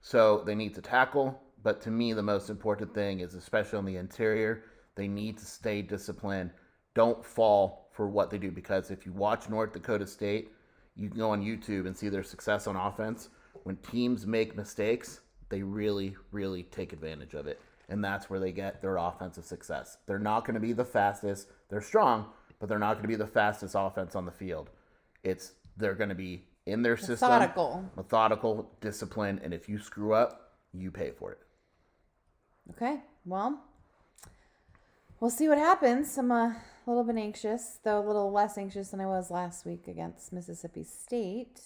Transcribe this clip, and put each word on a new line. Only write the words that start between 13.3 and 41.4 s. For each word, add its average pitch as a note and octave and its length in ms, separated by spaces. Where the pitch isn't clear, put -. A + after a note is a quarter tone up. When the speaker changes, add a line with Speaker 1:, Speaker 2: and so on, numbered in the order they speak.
Speaker 1:
When F#2+ 120
teams A#2+ 480
make A2 320
mistakes, G#2+ 640
they G2 140
really, G2 540
really F#2+ 320
take F2 300
advantage D#2 420
of D2 140
it. - 120
And G2+ 160
that's G2 260
where F#2+ 80
they F#2 140
get F#2+ 280
their F#2+ 180
offensive F2 460
success. - 640
They're G2 140
not G#2+ 240
gonna A2+ 160
be A2+ 120
the A#2 120
fastest. G2+ 640
They're G2+ 100
strong, B2 460
but G#2 80
they're G#2+ 100
not G#2 180
gonna G#2 120
be A2+ 80
the G#2 100
fastest G#2 500
offense F#2+ 380
on F#2 120
the E2+ 60
field. E2 380
It's, - 280
they're G2 200
gonna G2 180
be F2+ 300
in A2 160
their A#2 160
system. F#3+ 320
Speaker 2:
Methodical. F3+ 520
Speaker 1:
Methodical, A2 760
disciplined, G2+ 600
and E2+ 120
if - 160
you G#2 80
screw G#2 340
up, - 400
you F#2 160
pay C#2+ 200
for G1+ 220
it. - 60
Speaker 2:
Okay, C4 300
well, G3+ 340
we'll A3+ 100
see D#4 180
what D4 100
happens. D4 600
I'm B3 120
a A#3 260
little A#3+ 180
bit A3+ 120
anxious, G#3+ 680
though G#3 160
a G#3 60
little G#3 240
less G#3 280
anxious G3 320
than G3 100
I F#3+ 60
was F#3 240
last F3 340
week F3 240
against E3 440
Mississippi E3+ 520
State A#3 800